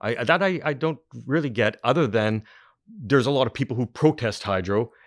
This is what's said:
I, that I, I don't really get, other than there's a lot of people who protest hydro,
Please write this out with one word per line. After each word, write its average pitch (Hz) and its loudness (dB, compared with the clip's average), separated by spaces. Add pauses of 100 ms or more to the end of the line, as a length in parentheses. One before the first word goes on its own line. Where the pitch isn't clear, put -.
I, 117 -2
that 170 2
I, 185 0
I 156 0
don't 156 -4 (280)
really 147 0
get, 107 0
other 139 0
than 107 0 (440)
there's 135 2
a 143 0
lot 131 2
of 117 -6
people 131 -2
who 120 -2
protest 151 0
hydro, 101 0 (160)